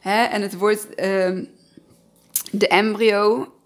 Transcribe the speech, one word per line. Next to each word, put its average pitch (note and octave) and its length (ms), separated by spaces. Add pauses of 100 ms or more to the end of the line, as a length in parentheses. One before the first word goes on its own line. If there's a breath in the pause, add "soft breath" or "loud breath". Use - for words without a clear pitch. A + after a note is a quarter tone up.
hè, G#3+ 240
en G#3 180
het G3 140
wordt, G#3 380
ehm, F#3 500 (1040)
de G3+ 180
embryo. G#3 840 (140)